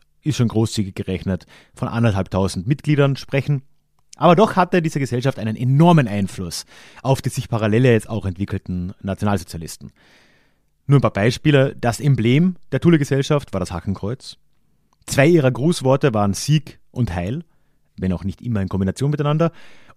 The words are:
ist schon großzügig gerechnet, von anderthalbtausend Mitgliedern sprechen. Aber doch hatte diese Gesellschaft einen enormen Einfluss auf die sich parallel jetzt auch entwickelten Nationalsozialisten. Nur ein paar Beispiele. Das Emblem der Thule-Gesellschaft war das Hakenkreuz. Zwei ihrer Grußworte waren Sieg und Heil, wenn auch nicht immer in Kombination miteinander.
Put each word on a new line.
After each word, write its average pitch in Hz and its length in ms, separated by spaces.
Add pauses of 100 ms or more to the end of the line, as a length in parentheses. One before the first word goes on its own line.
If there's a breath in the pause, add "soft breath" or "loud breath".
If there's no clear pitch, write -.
(220)
ist 147 140
schon 120 120
großzügig 107 460
gerechnet, 95 520 (280 soft breath)
von - 140
anderthalbtausend 98 800
Mitgliedern 139 500
sprechen. 139 460 (540)
Aber 170 180
doch 214 220
hatte 180 240
diese 156 180
Gesellschaft 127 400
einen 110 180
enormen 143 520
Einfluss 95 560 (380 loud breath)
auf 131 180
die - 80
sich - 200
parallel 110 360
jetzt 117 240
auch 110 160
entwickelten 90 760
Nationalsozialisten. 95 920 (920 soft breath)
Nur 139 120
ein 123 40
paar 110 100
Beispiele. 131 640
Das 117 240
Emblem 135 560 (160)
der 131 80
Thule-Gesellschaft 143 720
war 95 80
das 90 120
Hakenkreuz. 98 680 (640)
Zwei - 220
ihrer 156 240
Grußworte 131 640
waren 101 180
Sieg - 480 (100)
und 101 240
Heil, 101 300 (520)
wenn 92 160
auch 85 120
nicht 95 160
immer 113 220
in 92 60
Kombination 98 420
miteinander. 151 420 (440 soft breath)